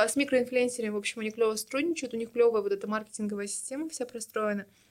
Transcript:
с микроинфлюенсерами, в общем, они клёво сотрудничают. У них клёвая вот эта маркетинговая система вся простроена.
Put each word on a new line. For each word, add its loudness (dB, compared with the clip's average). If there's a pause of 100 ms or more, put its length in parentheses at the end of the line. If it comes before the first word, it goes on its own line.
с 0
микроинфлюенсерами, 2
в -2
общем, -4
они -2
клёво 2
сотрудничают. -2
У -2
них -6
клёвая 6
вот 0
эта -4
маркетинговая -4
система -6
вся -6
простроена. -4 (260)